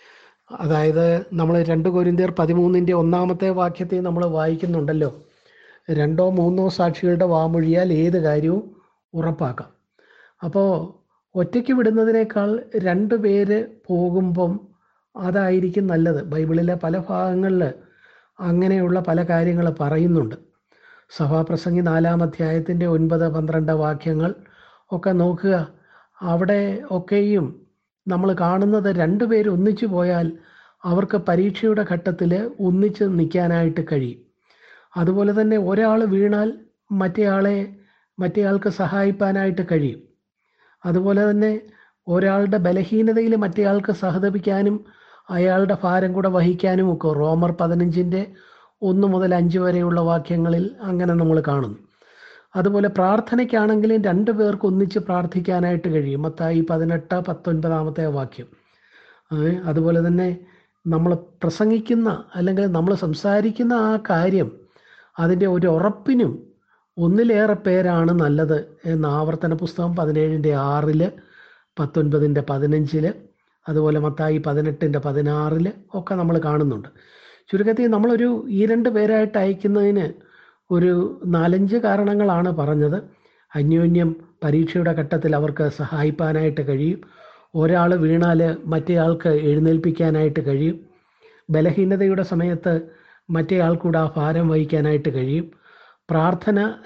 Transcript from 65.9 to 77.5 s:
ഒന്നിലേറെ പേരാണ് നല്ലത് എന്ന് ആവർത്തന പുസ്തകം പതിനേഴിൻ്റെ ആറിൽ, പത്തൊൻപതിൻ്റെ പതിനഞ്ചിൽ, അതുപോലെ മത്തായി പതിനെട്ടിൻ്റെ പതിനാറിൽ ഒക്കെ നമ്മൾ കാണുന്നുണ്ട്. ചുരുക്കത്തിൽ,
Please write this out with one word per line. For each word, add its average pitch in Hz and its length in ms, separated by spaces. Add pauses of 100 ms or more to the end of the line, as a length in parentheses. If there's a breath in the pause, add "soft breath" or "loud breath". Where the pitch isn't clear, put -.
ഒന്നിലേറെ 208 580
പേരാണ് 180 560
നല്ലത് 156 460 (280)
എന്ന് 160 220
ആവർത്തന 160 460
പുസ്തകം 170 420
പതിനേഴിൻ്റെ 156 560 (120)
ആറിൽ, 151 380 (760 loud breath)
പത്തൊൻപതിൻ്റെ 147 640
പതിനഞ്ചിൽ, 147 640 (600)
അതുപോലെ 156 340
മത്തായി 156 380
പതിനെട്ടിൻ്റെ 151 640
പതിനാറിൽ 151 680 (260)
ഒക്കെ 190 220
നമ്മൾ 170 220
കാണുന്നുണ്ട്. 147 520 (560 soft breath)
ചുരുക്കത്തിൽ, 220 420